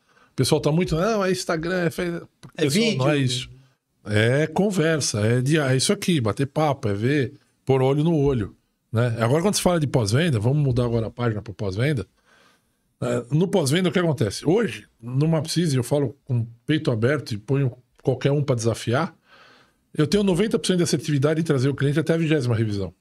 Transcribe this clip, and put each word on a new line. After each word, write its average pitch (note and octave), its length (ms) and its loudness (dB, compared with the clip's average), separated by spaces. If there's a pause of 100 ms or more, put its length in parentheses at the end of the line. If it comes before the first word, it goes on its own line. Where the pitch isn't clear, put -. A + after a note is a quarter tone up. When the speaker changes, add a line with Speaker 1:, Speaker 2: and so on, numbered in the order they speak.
(320)
Speaker 1:
O - 40 -16
pessoal C#3+ 240 2
tá D3+ 100 0
muito, E3 240 0
"Não, G3 300 0
é F#3 60 0
Instagram, F3 560 -2
é D#3 40 0
fe-," - 120 -6
Speaker 2:
É - 600 -8
Speaker 1:
pessoal, C#3+ 60 2
Speaker 2:
vídeo. G#3 280 0
Speaker 1:
não C3 120 2
é D3 60 2
isso. C3 320 -2 (560)
É A#2 420 2
conversa, D#3+ 760 0
é A#2 200 2
de, C#3 180 0
é C3+ 160 2
isso C3 180 0
aqui, F#3+ 280 0
bater A2 260 0
papo, D3+ 400 -2
é G2+ 60 0
ver, A#2+ 400 0 (320)
pôr C3+ 180 2
olho C#3+ 220 2
no E3+ 120 2
olho, C#3 380 0 (380)
né? A#2 280 0
Agora, B2+ 220 2
quando G3+ 120 0
se - 80 -2
fala F3+ 180 2
de D3 60 0
pós-venda, B2 540 2
vamos B2 220 0
mudar B2 220 0
agora A#2 220 -2
a - 40 -8
página A2+ 320 -4
pro G2+ 120 -12
pós-venda. G#2+ 520 -2 (960)
É, A#2+ 280 -2
no E3 180 2
pós-venda, F3+ 400 2
o - 40 -2
que F#3+ 60 0
acontece? C#3 480 0
Hoje, D3 400 0 (140)
no B2+ 260 0
Mapsis, D#3+ 460 0
eu C3 100 2
falo C#3 320 -2 (100)
com A#2+ 160 -2
o A#2 80 -6 (180)
peito D3+ 240 0
aberto B2 420 0
e G#2 60 -6
ponho C3+ 340 -2 (300)
qualquer C3+ 280 0
um C#3+ 120 2
pra C3 120 0
desafiar, A#2 600 -2 (840)
eu D3+ 100 2
tenho G3+ 160 2
noventa G3 360 2
por - 80 -6
cento F#3 120 2
de F3 40 4
assertividade D3+ 580 0
em - 40 0
trazer C#3 240 2
o C#3 60 0
cliente C#3 240 0
até E3 160 2
a - 20 0
vigésima D3 380 0
revisão. G2+ 460 -2